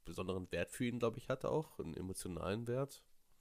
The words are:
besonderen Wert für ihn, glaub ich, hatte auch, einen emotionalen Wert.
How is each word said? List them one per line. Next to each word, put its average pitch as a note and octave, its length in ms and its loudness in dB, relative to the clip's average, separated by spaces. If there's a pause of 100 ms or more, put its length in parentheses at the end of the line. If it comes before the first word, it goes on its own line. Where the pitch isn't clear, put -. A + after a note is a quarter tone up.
besonderen F#2 480 -2
Wert E2+ 200 0
für - 140 0
ihn, A#2+ 140 0
glaub A#2 160 4
ich, - 140 -4
hatte - 200 2
auch, - 300 2
einen D#2 140 -4
emotionalen F#2 720 -2
Wert. C3 360 0 (380)